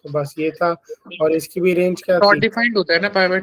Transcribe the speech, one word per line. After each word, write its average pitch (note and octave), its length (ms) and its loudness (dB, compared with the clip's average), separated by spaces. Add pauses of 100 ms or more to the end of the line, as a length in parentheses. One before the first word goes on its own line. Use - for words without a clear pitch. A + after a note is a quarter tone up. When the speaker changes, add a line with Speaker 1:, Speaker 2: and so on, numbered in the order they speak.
Speaker 1:
तो D3 60 -16
बस C#3+ 280 -4
ये D#3 120 -2
था। E3+ 200 -2 (520)
और D#3+ 100 2
इसकी D#3+ 280 -4
भी E3+ 140 2
range F3+ 280 0
क्या F3+ 160 0
Speaker 2:
Not G3+ 160 6
Speaker 1:
थी? D3 60 0
Speaker 2:
defined A#3 360 -2
होता E3+ 180 0
है E3+ 60 2
ना G3+ 120 -4
pi F#3+ 180 2
by F#3+ 120 0